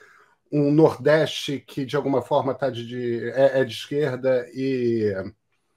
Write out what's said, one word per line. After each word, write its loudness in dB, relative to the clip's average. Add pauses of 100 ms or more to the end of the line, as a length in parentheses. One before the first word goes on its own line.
(500)
um 2
nordeste 2
que, -8
de -4
alguma 0
forma, 0
tá -4
de, -8
de, -4
é, 2
é 2
de -6
esquerda -2
e 0 (640)